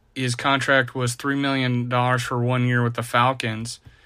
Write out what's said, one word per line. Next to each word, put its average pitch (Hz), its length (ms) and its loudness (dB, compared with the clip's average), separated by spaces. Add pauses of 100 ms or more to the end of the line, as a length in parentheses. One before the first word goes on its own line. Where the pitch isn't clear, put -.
(160)
his 127 180 -2
contract 135 600 0
was 123 200 -2
three 139 200 -2
million 131 540 0
dollars 123 340 2
for 123 180 -2
one 123 240 2
year 123 160 2
with 120 140 0
the - 80 -4
Falcons. 120 760 0 (260)